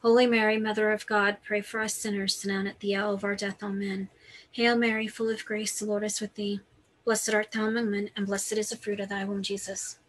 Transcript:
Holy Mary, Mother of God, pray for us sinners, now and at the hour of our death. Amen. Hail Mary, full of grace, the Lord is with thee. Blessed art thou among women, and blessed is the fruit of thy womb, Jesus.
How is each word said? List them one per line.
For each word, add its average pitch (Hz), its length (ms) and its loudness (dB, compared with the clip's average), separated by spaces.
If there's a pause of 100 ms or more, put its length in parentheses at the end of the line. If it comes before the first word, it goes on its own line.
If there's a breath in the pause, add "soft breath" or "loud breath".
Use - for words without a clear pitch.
Holy 240 260 8
Mary, 220 300 4
Mother 214 340 2
of 214 160 -2
God, 202 380 2
pray 208 160 0
for 220 180 -8
us 214 140 -2
sinners, 196 520 -2
now 196 140 0
and 196 80 0
at - 140 -8
the 202 120 0
hour 202 200 0
of 196 100 -4
our 202 120 0
death. 196 280 -6
Amen. 196 460 -4 (420 loud breath)
Hail 240 240 4
Mary, 220 320 2
full 226 220 -2
of 220 160 -4
grace, 214 340 -4
the 208 60 -4
Lord 208 180 0
is 208 160 -2
with 214 160 -8
thee. 202 240 -4 (460)
Blessed 220 280 2
art 214 200 0
thou 214 140 0
among 233 180 0
women, 202 320 -2
and 202 80 0
blessed 202 320 -2
is 214 140 -2
the 233 40 -6
fruit 208 240 -4
of 196 80 -4
thy 196 160 -4
womb, 196 200 -4
Jesus. - 540 -6 (120)